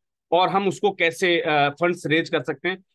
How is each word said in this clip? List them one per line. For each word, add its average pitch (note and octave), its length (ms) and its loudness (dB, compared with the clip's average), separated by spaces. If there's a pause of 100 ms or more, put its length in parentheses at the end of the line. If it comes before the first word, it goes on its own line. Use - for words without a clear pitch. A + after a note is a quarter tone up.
(320)
और F3 160 4
हम F#3+ 200 0
उसको G3 220 0
कैसे, E3+ 500 0
अ, D3 280 2
funds E3+ 380 -4
raise D#3+ 220 0
कर D#3 140 -2
सकते D3+ 260 -6
हैं। F#3 160 -8 (100)